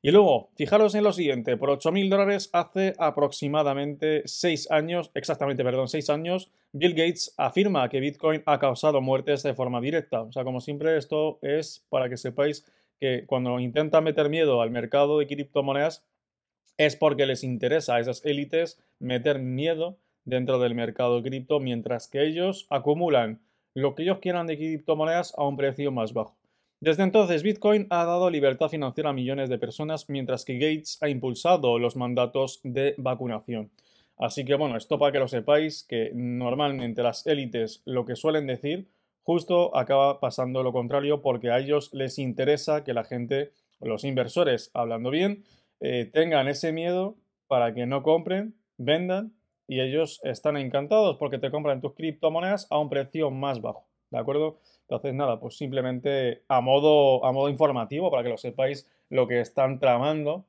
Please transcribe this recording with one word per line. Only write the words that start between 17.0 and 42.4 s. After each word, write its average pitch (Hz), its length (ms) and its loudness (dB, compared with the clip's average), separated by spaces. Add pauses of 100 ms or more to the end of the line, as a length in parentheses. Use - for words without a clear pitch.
les 131 200 -2
interesa 127 500 0
a 120 60 2
esas 123 260 -4
élites 151 520 -2 (200)
meter 127 400 0
miedo 156 580 -2 (300)
dentro 127 320 0
del 120 160 2
mercado 120 480 0
cripto, 135 380 -2
mientras 120 480 -6
que 139 180 0
ellos 180 420 -2
acumulan 139 720 2 (320)
lo 135 220 -2
que 160 80 -6
ellos 190 160 0
quieran 180 280 -2
de 156 120 -4
criptomonedas 160 800 -2
a 143 60 0
un 139 120 0
precio 139 360 -2
más 113 200 -4
bajo. 110 240 -6 (460)
Desde 156 200 2
entonces, 185 400 4
Bitcoin 208 460 2
ha 170 160 0
dado 180 240 2
libertad 143 400 2
financiera 151 400 -4
a 139 60 -2
millones 131 340 -4
de 127 80 -2
personas, 151 540 -6
mientras 127 340 -4
que 127 140 -6
Gates 156 420 -2
ha 151 80 0
impulsado 127 680 2
los 120 180 0
mandatos 123 680 -2
de 135 340 -2
vacunación. 120 720 -6 (480)
Así 123 260 -4
que, 139 120 2
bueno, 139 200 -2
esto 135 220 -2
para 143 140 4
que 139 80 0
lo 123 80 0
sepáis, 147 560 0
que 113 280 -2
normalmente 123 880 -4
las 120 240 -2
élites 123 600 -2
lo 127 180 -2
que 123 120 -6
suelen 156 300 0
decir 143 420 -6 (340)
justo 175 540 2
acaba 139 420 4
pasando 131 440 -2
lo 127 100 0
contrario, 139 480 0
porque 123 300 -2
a 120 80 4
ellos 139 340 -2
les 135 260 -6
interesa 143 640 0